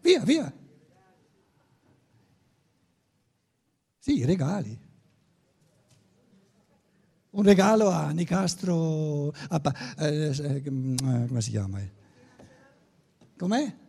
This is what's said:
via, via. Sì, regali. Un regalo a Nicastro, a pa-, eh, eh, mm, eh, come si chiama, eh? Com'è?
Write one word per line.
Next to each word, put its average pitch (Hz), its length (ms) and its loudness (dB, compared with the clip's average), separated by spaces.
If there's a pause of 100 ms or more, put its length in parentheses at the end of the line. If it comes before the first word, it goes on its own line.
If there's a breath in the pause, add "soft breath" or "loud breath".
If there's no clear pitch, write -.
via, 339 240 4
via. 240 300 0 (3500)
Sì, 277 260 0
regali. 135 520 -2 (2500)
Un 202 140 -2
regalo 202 440 8
a 156 220 0
Nicastro, 165 1200 -2 (160 loud breath)
a 160 120 -2
pa-, - 360 -6
eh, 151 340 -2
eh, 139 380 -4
mm, 131 280 -4
eh, 127 320 -2
come 120 120 -4
si 110 100 -6
chiama, 98 300 -6
eh? 98 120 -12 (1400 soft breath)
Com'è? 220 400 -2 (120)